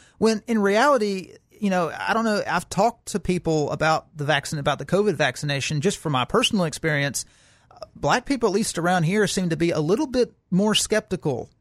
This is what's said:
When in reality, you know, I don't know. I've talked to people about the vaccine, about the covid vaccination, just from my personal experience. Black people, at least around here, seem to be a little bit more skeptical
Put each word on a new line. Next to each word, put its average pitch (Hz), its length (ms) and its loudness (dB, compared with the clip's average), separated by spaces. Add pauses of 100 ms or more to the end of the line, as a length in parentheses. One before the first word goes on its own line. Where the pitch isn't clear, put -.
(180)
When 220 300 2
in 226 120 0
reality, 208 760 2 (260)
you 202 100 0
know, 180 280 0
I - 160 -2
don't 226 120 2
know. 208 200 0
I've 170 240 -4
talked - 380 0
to 208 120 -4
people 160 520 0
about 156 440 0
the 147 100 -8
vaccine, 147 340 -2
about 139 200 -2
the 139 60 -10
covid 190 300 2
vaccination, 139 680 -2
just 196 160 0
from 156 160 -4
my 123 120 0
personal 202 400 0
experience. 147 600 -2 (680)
Black 165 300 0
people, 240 240 0
at 180 60 0
least 214 220 -2
around 175 260 2
here, 190 240 2
seem 185 220 -2
to 160 80 -2
be 170 140 0
a 151 80 0
little 202 280 0
bit 247 260 0 (160)
more 202 240 2
skeptical 175 760 -2 (120)